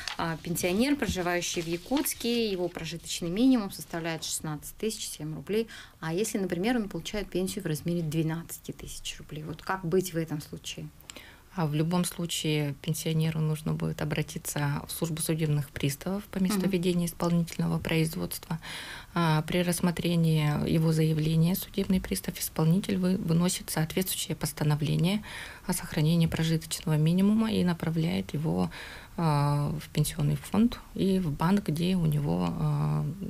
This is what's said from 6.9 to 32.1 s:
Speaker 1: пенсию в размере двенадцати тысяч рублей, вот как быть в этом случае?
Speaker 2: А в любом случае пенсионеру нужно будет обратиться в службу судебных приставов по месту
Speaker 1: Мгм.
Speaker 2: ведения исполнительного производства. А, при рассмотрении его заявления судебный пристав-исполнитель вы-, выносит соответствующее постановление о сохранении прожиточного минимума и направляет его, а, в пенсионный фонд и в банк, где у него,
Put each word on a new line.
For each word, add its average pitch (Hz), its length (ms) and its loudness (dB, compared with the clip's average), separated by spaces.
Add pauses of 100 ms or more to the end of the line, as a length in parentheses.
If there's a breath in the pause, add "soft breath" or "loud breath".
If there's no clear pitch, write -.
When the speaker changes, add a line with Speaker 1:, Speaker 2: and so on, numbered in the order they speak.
Speaker 1:
пенсию 185 340 -2
в 170 40 -4
размере 170 360 0
двенадцати 160 680 -2
тысяч - 460 -10
рублей, 151 260 -12
вот 151 200 -10
как 190 220 -4
быть 185 280 2
в 165 40 -2
этом 156 240 -2
случае? - 460 -12 (680 loud breath)
Speaker 2:
А 160 120 0
в 147 80 -2
любом 170 280 2
случае 151 800 -2
пенсионеру 160 580 0
нужно 156 340 0
будет 160 280 -2
обратиться 151 840 -2
в - 40 -10
службу 165 300 -4
судебных 151 480 0
приставов 180 540 -4
по - 160 -6
месту 190 220 2
Speaker 1:
Мгм. 190 80 2
Speaker 2:
ведения 175 360 2
исполнительного 170 720 0
производства. 165 840 -2 (540 loud breath)
А, 156 300 4
при 175 160 0
рассмотрении 165 1080 2
его 160 240 4
заявления 160 640 4
судебный 190 460 0
пристав-исполнитель 185 960 0
вы-, 185 200 2
выносит 165 520 2
соответствующее 160 680 -2
постановление 156 840 2 (460 loud breath)
о 185 60 2
сохранении 165 520 2
прожиточного 160 720 0
минимума 202 540 4
и 190 120 4
направляет 170 720 0
его, 170 380 0 (440 loud breath)
а, 147 640 2
в - 100 -12
пенсионный 147 480 0
фонд 226 420 2 (160)
и 190 240 2
в 170 120 0
банк, 190 360 2
где 170 280 2
у 170 120 4
него, 156 420 2